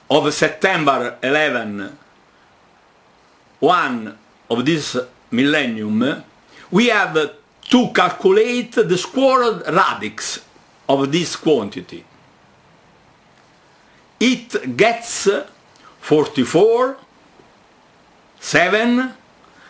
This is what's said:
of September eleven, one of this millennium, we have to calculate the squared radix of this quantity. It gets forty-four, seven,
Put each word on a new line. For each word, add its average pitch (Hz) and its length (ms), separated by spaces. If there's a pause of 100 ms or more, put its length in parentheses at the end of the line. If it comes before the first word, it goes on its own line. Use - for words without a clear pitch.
of 147 240
September 151 920
eleven, 123 760 (1600)
one 135 580 (320)
of 120 160
this 151 320 (360)
millennium, 123 920 (480)
we 226 180
have 165 460 (280)
to 247 300
calculate 214 800
the 180 240
squared 254 720
radix 127 760 (440)
of 139 220
this 170 240
quantity. 104 680 (2250)
It 214 560
gets - 520 (720)
forty-four, 202 1000 (1400)
seven, 233 760 (560)